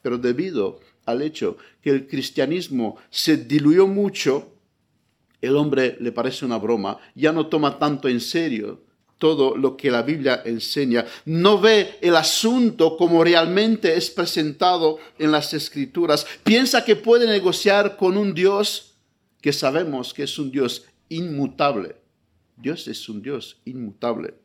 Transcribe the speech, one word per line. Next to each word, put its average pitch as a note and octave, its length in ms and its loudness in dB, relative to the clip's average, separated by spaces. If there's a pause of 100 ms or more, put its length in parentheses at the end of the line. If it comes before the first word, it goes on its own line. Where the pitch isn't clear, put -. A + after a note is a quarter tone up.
Pero B2 160 -4
debido B2 600 -2 (280)
al B2 160 -4
hecho D3 340 -6 (240)
que D3 100 -2
el C3+ 160 0
cristianismo C3+ 920 -4 (120)
se - 260 0
diluyó D3+ 520 4
mucho, G3 640 -2 (880)
el C3 160 0
hombre C3+ 420 0
le A#2 140 -4
parece B2 320 -6
una A#2 140 -2
broma, G2+ 400 -2 (180)
ya D3+ 160 2
no D#3+ 160 -2
toma D3+ 320 -2
tanto D3 260 -2
en B2 140 0
serio A#2 640 -6 (340)
todo C#3+ 380 2
lo C3 200 0
que C#3+ 120 -2
la A#2+ 140 2
Biblia C3 420 -2
enseña. A#2 640 -2 (200)
No F3+ 340 4
ve G#3+ 400 4
el E3+ 160 4
asunto E3 800 2
como E3+ 260 4
realmente F3 720 2
es F3 140 -4
presentado E3 880 0 (180)
en D#3 140 0
las D3 240 0
Escrituras. D3 720 -2 (160)
Piensa A#3+ 420 2
que G#3+ 120 4
puede A#3 320 4
negociar G3 680 2
con F#3 200 0
un G3+ 180 0
Dios G3+ 640 -2 (440)
que D3 120 0
sabemos C#3+ 600 -2
que C#3+ 120 -8
es - 160 -10
un C3+ 100 -6
Dios B2+ 360 -4 (220)
inmutable. C#3+ 880 -4 (600)
Dios B2+ 320 -8
es - 200 -12
un G#2 140 -12
Dios B2+ 420 -12
inmutable. A#2 680 -8 (100)